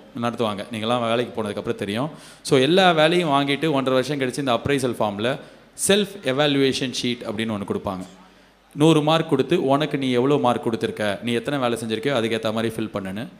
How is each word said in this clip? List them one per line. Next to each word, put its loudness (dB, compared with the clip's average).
நடத்துவாங்க. -2
நீங்களாம் -2
வேலைக்கு 0
போனதுக்கப்புறம் -4
தெரியும். -4
So, 4
எல்லா 6
வேலையும் 4
வாங்கிட்டு 0
ஒன்றரை 0
வருஷம் 0
கழிச்சு -4
இந்த 0
அப்ரைசல் 0
ஃபார்ம்ல 0
செல்ஃப் 2
எவாலுவேஷன் 2
ஷீட் -2
அப்படின்னு -4
ஒண்ணு -4
கொடுப்பாங்க. -6
நூறு 6
மார்க் 2
கொடுத்து, 2
"உனக்கு 0
நீ -2
எவ்வளோ 2
மார்க் 2
கொடுத்துருக்க, -2
நீ -2
எத்தனை -2
வேலை 0
செஞ்சிருக்கியோ -2
அதுக்கேத்த -2
மாதிரி -2
ஃபில் -4
பண்ணுன்னு." -6